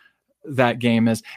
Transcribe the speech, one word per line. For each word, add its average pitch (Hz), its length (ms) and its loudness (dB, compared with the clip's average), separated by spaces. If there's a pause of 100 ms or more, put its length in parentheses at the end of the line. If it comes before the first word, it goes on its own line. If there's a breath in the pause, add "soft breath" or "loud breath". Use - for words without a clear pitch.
(440 soft breath)
that 123 360 0
game 117 260 2
is. 113 160 0 (140 loud breath)